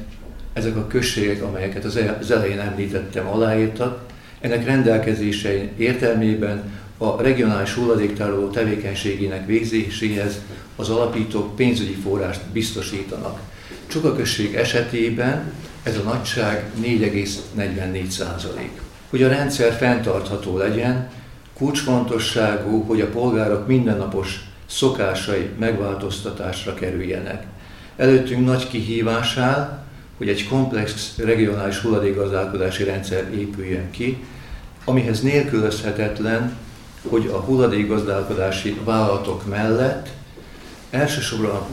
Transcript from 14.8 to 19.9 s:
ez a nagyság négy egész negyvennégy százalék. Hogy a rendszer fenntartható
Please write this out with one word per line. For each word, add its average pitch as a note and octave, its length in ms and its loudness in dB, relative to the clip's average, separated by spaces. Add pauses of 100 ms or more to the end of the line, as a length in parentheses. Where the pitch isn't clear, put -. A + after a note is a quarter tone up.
ez A2+ 140 -2
a G#2 60 -2
nagyság G#2+ 600 0 (180)
négy A#2 220 2
egész G2+ 380 0 (140)
negyvennégy F#2+ 540 -2
százalék. F2+ 720 -6 (280)
Hogy C3 140 4
a C3 60 8
rendszer C3+ 440 4
fenntartható G2+ 840 0